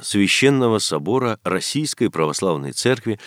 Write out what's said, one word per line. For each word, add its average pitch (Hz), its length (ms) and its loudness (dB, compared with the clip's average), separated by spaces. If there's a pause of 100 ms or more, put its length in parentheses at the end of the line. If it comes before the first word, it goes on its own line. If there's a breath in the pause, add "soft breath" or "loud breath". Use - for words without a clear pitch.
Священного 117 800 2
собора 104 640 -2
Российской 104 680 -2
Православной 76 640 -2
Церкви 117 540 -2